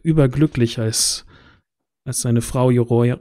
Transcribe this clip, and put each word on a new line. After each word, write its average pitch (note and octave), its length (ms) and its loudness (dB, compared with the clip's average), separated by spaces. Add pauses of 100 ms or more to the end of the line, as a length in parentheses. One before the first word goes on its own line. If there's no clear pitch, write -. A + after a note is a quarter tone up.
überglücklich, C#3 760 0
als, - 460 -4 (800)
als B2+ 160 -6
seine A#2 200 0
Frau B2+ 300 0
Joro-, A#2+ 500 2